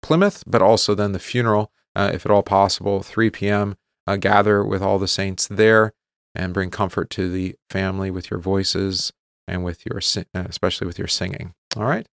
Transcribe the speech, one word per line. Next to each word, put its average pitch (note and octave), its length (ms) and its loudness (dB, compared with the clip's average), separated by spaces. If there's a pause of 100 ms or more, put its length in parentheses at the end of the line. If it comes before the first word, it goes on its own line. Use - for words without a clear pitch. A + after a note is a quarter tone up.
Plymouth, F#3+ 440 2
but A2 160 2
also G#2 320 6
then G2+ 180 0
the F#2 60 -4
funeral, G#2+ 520 0 (260)
uh, G2 160 2
if - 140 -6
at G#2 60 4
all G2+ 100 6
possible, G2 640 2
three A2+ 260 0
P G2+ 180 -4
M, G#2 280 0 (320)
uh, G2 80 0
gather G2+ 480 4
with G2 180 -2
all G2 160 2
the F#2+ 80 -2
saints F#2+ 400 -4
there A2 460 4 (420)
and F2+ 180 -6
bring F#2 180 -2
comfort F#2 400 -4
to F#2 200 -4
the F#2 240 -4 (160)
family F#2+ 400 -4
with F#2 220 -8
your G2 80 -6
voices F#2+ 720 -2 (340)
and F2+ 160 -4
with F2 220 -8
your - 160 -6
si-, - 240 -4 (100)
uh, F#2 140 -4
especially - 380 -4
with F2 120 -8
your F#2+ 80 -4
singing. - 460 -6 (240)
All A2+ 80 -4
right. D#3+ 220 -2 (120)